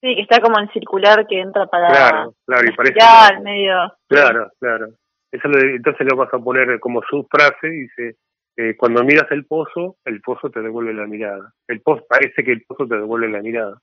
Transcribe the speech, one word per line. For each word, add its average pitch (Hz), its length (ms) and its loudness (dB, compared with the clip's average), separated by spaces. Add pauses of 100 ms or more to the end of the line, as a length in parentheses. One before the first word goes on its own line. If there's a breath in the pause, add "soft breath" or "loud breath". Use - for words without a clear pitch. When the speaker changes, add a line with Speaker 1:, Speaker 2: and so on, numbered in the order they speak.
Speaker 1:
Sí, 254 120 -2
que 208 80 -6
está 233 180 4
como 220 180 2
en 208 140 -4
circular, 208 560 0
que 190 120 -4
entra 190 260 -4
para 175 220 0
Speaker 2:
Claro, 123 460 2 (100)
claro, 123 200 0
y 113 60 2
Speaker 1:
la 110 60 -10
Speaker 2:
parece 127 220 0
Speaker 1:
espiral, 226 320 10
Speaker 2:
un 196 60 -4
ojo. 202 80 -14
Speaker 1:
medio. 202 300 -4 (340)
Speaker 2:
Claro, 120 420 2 (100)
claro. 113 280 -6 (420)
Eso 127 180 -8
lo, 143 120 2
entonces 135 500 -2
lo 131 60 0
vas 131 180 -4
a 127 40 -2
poner 123 420 -2
como 120 280 -4
su 143 220 -6
frase, 147 380 0
dice, 123 480 -12 (400)
eh, 113 200 -4
"Cuando 120 280 0
miras 147 260 2
el 143 160 -6
pozo, 170 580 -8
el 110 160 -12
pozo 127 300 -8
te 120 100 -12
devuelve 113 320 -8
la 107 140 -10
mirada". 104 480 -12 (140)
El 117 140 -10
pozo, - 260 -2
parece 135 340 -2
que 123 80 -4
el 117 120 -4
pozo 131 260 -10
te 117 80 -4
devuelve 113 320 -6
la 104 140 -8
mirada. 110 400 -10